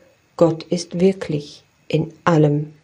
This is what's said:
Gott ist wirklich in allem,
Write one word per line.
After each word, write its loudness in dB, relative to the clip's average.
Gott 2
ist -6
wirklich -2
in -2
allem, 2